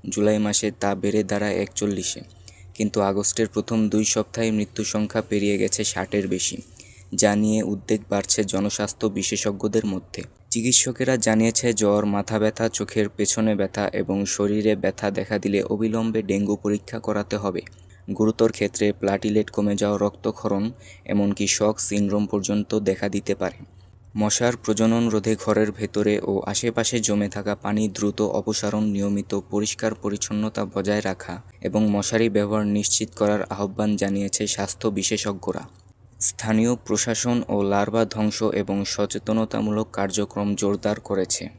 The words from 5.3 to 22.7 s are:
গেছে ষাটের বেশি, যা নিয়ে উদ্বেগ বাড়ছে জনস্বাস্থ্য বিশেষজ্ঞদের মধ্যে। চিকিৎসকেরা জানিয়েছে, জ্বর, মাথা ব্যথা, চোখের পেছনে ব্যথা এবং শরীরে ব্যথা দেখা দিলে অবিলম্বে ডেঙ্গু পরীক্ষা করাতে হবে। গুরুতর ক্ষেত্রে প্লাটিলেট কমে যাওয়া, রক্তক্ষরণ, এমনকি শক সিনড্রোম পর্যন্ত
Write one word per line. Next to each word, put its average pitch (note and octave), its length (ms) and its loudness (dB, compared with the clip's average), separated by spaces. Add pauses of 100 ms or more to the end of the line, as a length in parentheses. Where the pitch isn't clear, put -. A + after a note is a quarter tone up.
গেছে G2+ 260 0
ষাটের G2 440 -2
বেশি, F#2 300 -2 (560)
যা G2+ 220 6
নিয়ে G#2+ 280 2
উদ্বেগ G2+ 460 0
বাড়ছে G2+ 340 0
জনস্বাস্থ্য G2+ 640 -2
বিশেষজ্ঞদের G#2 800 -2
মধ্যে। F#2+ 360 -6 (280)
চিকিৎসকেরা B2+ 680 2
জানিয়েছে, A2 560 4
জ্বর, G#2 320 4
মাথা G2+ 340 0
ব্যথা, G#2+ 300 2
চোখের G#2 400 -2
পেছনে A2 460 0
ব্যথা G2 380 -2
এবং G2 320 -2
শরীরে G#2 500 2
ব্যথা G2 360 -2
দেখা G2 280 -2
দিলে G2 240 2
অবিলম্বে A2 580 0
ডেঙ্গু G2+ 340 0
পরীক্ষা G#2 440 -2
করাতে G#2 380 -2
হবে। F#2+ 240 -2 (460)
গুরুতর A2 440 2
ক্ষেত্রে - 400 0
প্লাটিলেট G2+ 580 0
কমে G#2 260 0
যাওয়া, G#2 220 2
রক্তক্ষরণ, G2+ 680 -2 (420)
এমনকি G2+ 420 0
শক G#2+ 320 2
সিনড্রোম G#2 460 0
পর্যন্ত G#2 540 -2